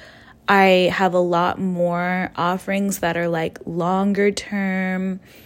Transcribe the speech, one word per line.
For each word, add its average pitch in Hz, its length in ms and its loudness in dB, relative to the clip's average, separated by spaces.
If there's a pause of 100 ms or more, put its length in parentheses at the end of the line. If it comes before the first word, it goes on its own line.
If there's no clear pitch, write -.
(480)
I 190 460 6
have 185 200 0
a 180 60 2
lot 175 400 0
more 180 760 -2
offerings 196 640 -2
that 170 160 -2
are, 170 120 -2
like, 165 380 -4
longer 190 680 0
term, 190 880 -4 (260)